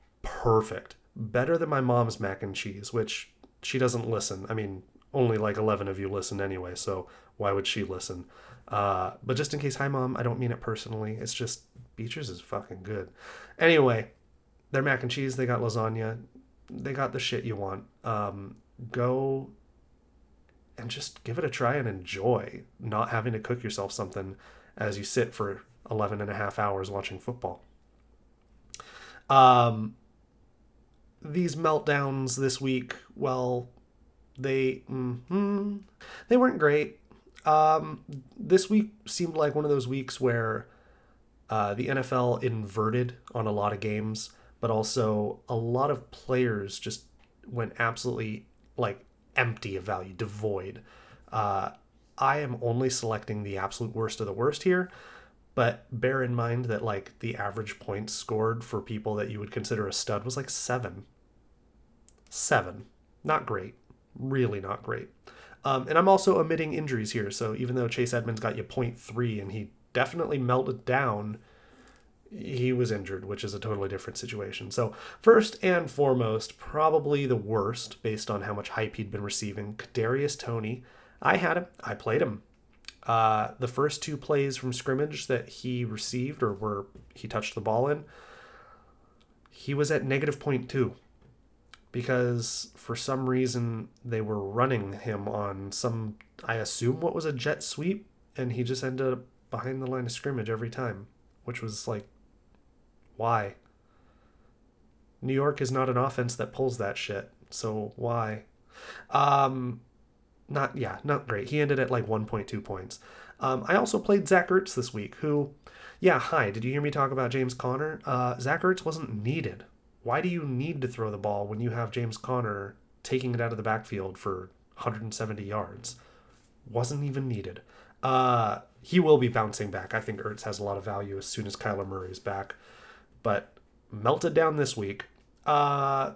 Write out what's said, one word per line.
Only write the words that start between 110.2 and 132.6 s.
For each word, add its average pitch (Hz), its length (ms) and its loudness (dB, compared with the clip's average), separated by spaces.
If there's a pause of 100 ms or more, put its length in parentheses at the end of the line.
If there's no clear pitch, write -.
not, 139 300 -2
yeah, 98 240 -4
not 139 240 0
great. 104 240 -4
He 147 100 2
ended 143 200 4
at, 131 100 0
like, 117 160 0
one 107 180 0
point 107 220 -4
two 104 140 -6
points. 95 400 -10 (400)
Um, 131 260 0
I 170 80 6
also 214 240 4
played 202 300 4
Zach 175 200 6
Ertz - 280 2
this 120 180 -2
week, 101 220 -8
who, 147 340 0 (480)
yeah, 170 220 6
hi, 123 320 2
did 110 120 -4
you 127 60 -2
hear 143 100 0
me 147 120 0
talk 139 180 2
about 131 220 0
James 131 200 0
Conner? 135 540 -4
Uh, 123 320 0
Zach 139 240 0
Ertz 185 220 2
wasn't 120 400 -4
needed. 120 400 -4 (380)
Why 131 200 0
do 180 80 0
you 170 140 -2
need 139 360 -2
to 127 80 -2
throw 110 220 -4
the 104 80 -6
ball 104 280 -2
when 107 140 -6
you 120 120 0
have 113 180 -4
James 117 260 -4
Conner 104 580 -4 (280)
taking 127 320 -2
it 117 80 0
out 113 80 0
of 110 80 -4
the 107 40 -4
backfield 104 540 -2
for 92 340 -6 (260)
hundred 110 260 -4
and 110 100 -8
seventy 107 320 -6
yards? 98 520 -6 (680)
Wasn't 120 380 -2
even 139 240 -2
needed. 95 320 -6 (420)
Uh, 127 580 4 (200)
he - 180 2
will 156 200 10
be 123 100 4
bouncing 107 420 0
back. 95 220 -6
I 110 80 0
think 101 200 -6
Ertz 107 240 -8
has 101 140 -4
a 104 60 -4
lot 98 140 -2
of 98 80 -10
value 101 320 -6
as 95 80 -10
soon 107 200 -4
as 101 80 -8
Kyler 98 320 -2
Murray 95 240 -8
is 92 80 -12
back. 98 360 -6 (680)